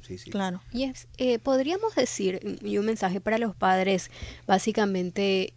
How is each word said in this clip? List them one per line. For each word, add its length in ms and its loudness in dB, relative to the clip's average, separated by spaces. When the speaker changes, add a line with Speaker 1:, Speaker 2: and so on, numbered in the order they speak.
Speaker 1:
sí, 160 -10
sí, 80 -16
sí. 60 -14
Speaker 2:
claro. 300 -2
Speaker 3:
Y 120 -2
es, 220 -8
eh, 220 2
podríamos 560 0
decir, 680 0
y 180 -2
un 80 0
mensaje 340 0
para 160 0
los 180 -2
padres, 540 2
básicamente, 1080 2